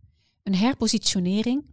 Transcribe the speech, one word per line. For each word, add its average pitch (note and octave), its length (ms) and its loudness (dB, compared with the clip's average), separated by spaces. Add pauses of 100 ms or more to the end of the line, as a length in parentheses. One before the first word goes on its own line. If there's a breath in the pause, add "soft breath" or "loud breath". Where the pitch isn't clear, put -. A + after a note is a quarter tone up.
(420)
Een G3 120 -2
herpositionering A3 1200 0